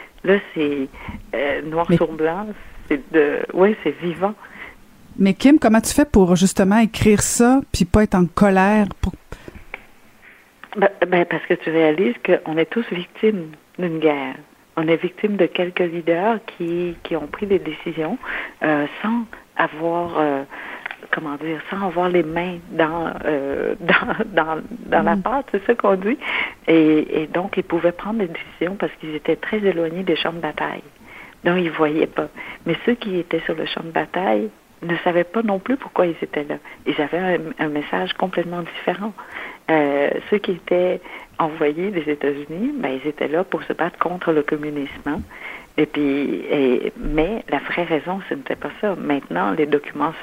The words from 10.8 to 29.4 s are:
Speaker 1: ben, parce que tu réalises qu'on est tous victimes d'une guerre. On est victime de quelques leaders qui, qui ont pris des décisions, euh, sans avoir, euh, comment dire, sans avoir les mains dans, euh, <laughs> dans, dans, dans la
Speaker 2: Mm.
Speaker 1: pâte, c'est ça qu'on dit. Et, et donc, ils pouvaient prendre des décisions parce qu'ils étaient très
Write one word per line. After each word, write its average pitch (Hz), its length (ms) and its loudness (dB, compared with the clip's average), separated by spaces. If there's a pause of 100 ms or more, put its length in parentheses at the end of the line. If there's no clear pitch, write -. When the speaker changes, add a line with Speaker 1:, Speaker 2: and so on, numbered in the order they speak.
Speaker 1:
ben, 175 200 4
parce 160 180 -4
que 180 100 0
tu 170 160 -2
réalises 160 440 4 (100)
qu'on 156 320 2
est 160 140 2
tous 233 220 -2
victimes 175 580 -2 (320)
d'une 165 160 -2
guerre. 143 380 0 (400)
On 160 120 0
est 165 80 4
victime 196 400 -2
de 190 100 4
quelques 180 340 -2
leaders 170 680 0
qui, 175 560 -4
qui - 140 -6
ont 151 100 -6
pris 208 200 -8
des 196 120 2
décisions, 160 580 -6 (460)
euh, 147 240 0 (160)
sans 226 220 0 (320)
avoir, 165 640 -2
euh, 143 240 0 (680)
comment 156 260 -4
dire, 151 240 -6 (100)
sans 196 160 -4
avoir 175 220 0
les 180 140 4
mains 170 340 -4 (140)
dans, 165 420 -2 (140)
euh, 139 500 -2
<laughs> - 40 -18
dans, 196 520 0
dans, 160 300 0 (240)
dans 165 160 2
la 160 140 4
Speaker 2:
Mm. 196 60 0
Speaker 1:
pâte, 247 300 -2
c'est 196 140 -2
ça 240 80 4
qu'on 202 220 2
dit. 202 200 -2 (520)
Et, 156 540 4
et 156 40 -4
donc, 180 320 -4
ils 185 60 -2
pouvaient 170 280 0
prendre 214 280 -6
des 185 80 -2
décisions 165 480 -8
parce 180 180 -4
qu'ils 156 200 -10
étaient 156 220 -2
très - 220 -6